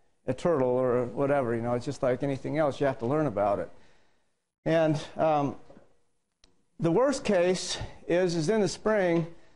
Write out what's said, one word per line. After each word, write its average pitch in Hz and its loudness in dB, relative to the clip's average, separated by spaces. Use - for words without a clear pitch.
a 131 -2
turtle 147 2
or 123 2
whatever. 135 0
You 113 -2
know, 120 -2
it's 120 -2
just 139 -6
like 127 0
anything 139 -4
else, 147 0
you 139 2
have 135 -2
to 117 -4
learn 151 0
about 101 0
it. 87 -8
And, 160 2
um, 143 0
the 170 2
worst 262 2
case 185 0
is, 175 2
is 160 0
in 220 2
the 185 2
spring 180 0